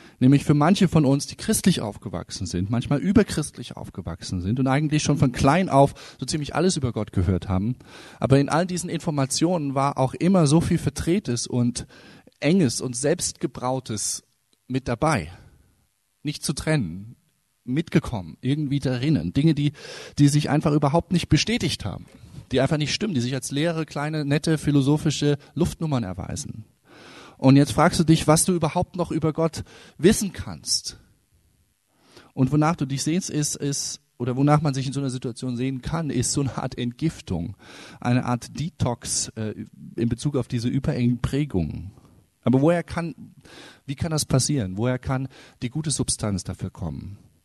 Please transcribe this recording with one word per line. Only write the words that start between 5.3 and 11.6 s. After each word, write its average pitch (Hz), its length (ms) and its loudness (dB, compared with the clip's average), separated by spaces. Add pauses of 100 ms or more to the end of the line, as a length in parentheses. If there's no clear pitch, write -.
klein 160 380 4
auf - 500 2
so - 60 -10
ziemlich 147 300 -4
alles 170 240 2
über 127 160 -2
Gott 107 180 -4
gehört 90 380 2
haben. 98 260 0 (420)
Aber 135 220 4
in 143 80 0
all 165 160 2
diesen 180 240 -4
Informationen 151 840 -2
war 139 240 0
auch 131 160 2
immer 175 320 4
so 156 160 6
viel 170 160 2
Vertretes 160 680 -2
und 120 400 0 (540)